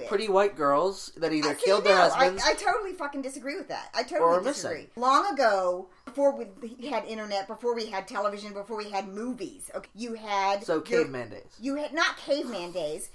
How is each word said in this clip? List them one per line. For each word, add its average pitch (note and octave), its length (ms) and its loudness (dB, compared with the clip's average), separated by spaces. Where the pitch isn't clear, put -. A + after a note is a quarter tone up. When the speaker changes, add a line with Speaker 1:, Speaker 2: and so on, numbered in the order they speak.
Speaker 1:
it. A#2+ 60 -8
Speaker 2:
pretty G#3+ 200 0
white G3 280 4
girls D3+ 640 2
that D#3+ 140 0
either D3+ 180 2
Speaker 1:
I C#3 40 -2
see, - 100 -2
Speaker 2:
killed G3+ 200 4
their G3 100 8
Speaker 1:
no, F#3 80 8
I, E3+ 60 10
Speaker 2:
husbands C4+ 360 2
Speaker 1:
I D#4 100 4
totally G4 380 0
fucking C#4+ 300 -6
disagree C4+ 340 -8
with - 120 -10
that. - 260 -10
I A3+ 80 0
totally B3 180 -4
Speaker 2:
or E3+ 200 6
are - 20 0
Speaker 1:
disagree. G#3 360 -4
Speaker 2:
missing. - 180 -16
Speaker 1:
Long C#4 360 4
ago, F#3+ 560 2
before C#4 320 2
we A#3 520 -12
had A3+ 160 -2
internet, G#3 420 -4
before A#3 300 -2
we A3+ 100 -4
had F#3+ 220 -6
television, G#3 440 -4
before G3+ 240 -8
we G#3 140 -8
had G3+ 160 -4
movies, G3+ 720 -8
okay, F#3+ 180 -10
you A3+ 200 -8
had G3+ 500 0
Speaker 2:
So F3 100 0
Speaker 1:
your D#3 80 0
Speaker 2:
caveman C3+ 480 0
days. - 300 -18
Speaker 1:
You C4+ 160 -4
had, D4 180 -6
not E4+ 220 2
caveman B3 560 -4
days. E3 420 -6